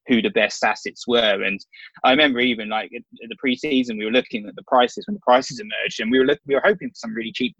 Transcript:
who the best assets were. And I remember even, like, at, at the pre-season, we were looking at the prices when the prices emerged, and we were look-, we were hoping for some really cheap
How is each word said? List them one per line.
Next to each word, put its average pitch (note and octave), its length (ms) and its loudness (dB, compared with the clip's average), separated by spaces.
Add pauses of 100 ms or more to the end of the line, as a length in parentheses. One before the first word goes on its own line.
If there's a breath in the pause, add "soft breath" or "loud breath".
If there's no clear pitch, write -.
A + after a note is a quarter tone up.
who A#2 140 4
the G#2 80 0
best G#2 340 0
assets - 440 -4
were. A2 360 2
And G2 160 -2 (440 loud breath)
I B2+ 80 6
remember C3+ 300 2
even, A2+ 260 0
like, G#2+ 260 -6
at, A#2+ 100 -14 (200)
at A#2 60 -16
the A2 100 -12
pre-season, B2+ 580 -2
we G#2+ 60 -6
were A2 80 -2
looking A#2+ 360 -2
at F2+ 80 -16
the - 120 -16
prices B2 400 2
when G#2 60 -6
the G2+ 80 -10
prices B2+ 400 2
emerged, G#2+ 400 -6
and A2 100 -2
we C3 80 6
were C3 60 4
look-, C#3+ 200 2
we C#3 100 0
were C3 80 0
hoping C#3+ 260 0
for - 60 -18
some A2+ 180 -10
really A2+ 200 -8
cheap B2 260 -4